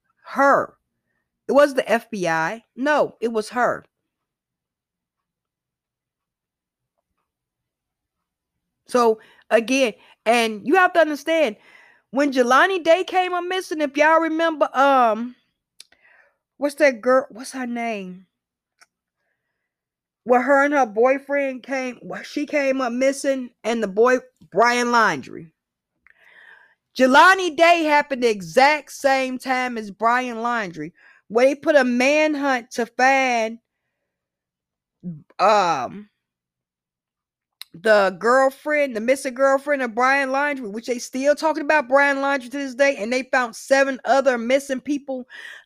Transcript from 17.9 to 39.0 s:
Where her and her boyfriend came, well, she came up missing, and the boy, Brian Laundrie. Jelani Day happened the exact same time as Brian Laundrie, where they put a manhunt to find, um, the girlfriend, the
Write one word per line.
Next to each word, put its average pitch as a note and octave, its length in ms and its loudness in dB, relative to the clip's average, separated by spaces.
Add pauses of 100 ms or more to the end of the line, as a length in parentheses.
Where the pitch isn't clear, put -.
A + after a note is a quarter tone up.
Where B3 180 4
her C#4 220 2
and D4 100 0
her C4 120 2
boyfriend C4 760 -2
came, B3+ 400 -8
well, F#3 200 -14
she D4 220 -8
came C4+ 380 -2
up A#3+ 100 -4
missing, C4+ 580 -2 (140)
and A3+ 180 -2
the G#3 60 -2
boy, A#3+ 300 2 (340)
Brian A#3+ 360 2
Laundrie. E3+ 600 0 (1500)
Jelani D#4+ 580 4
Day E4 280 4
happened C#4+ 400 0
the A#3 40 2
exact A3 640 0
same C4 460 -2
time B3+ 400 -4
as G#3 140 -10
Brian A#3+ 460 -2
Laundrie, G3+ 540 -6 (360)
where A#3 180 2
they C#4+ 80 2
put D4+ 220 0
a C4+ 80 6
manhunt C#4 880 0
to A#3+ 140 -4
find, B3 720 0 (1800)
um, F3+ 720 0 (1600)
the G3+ 460 2
girlfriend, C4+ 800 0
the G#3 40 -4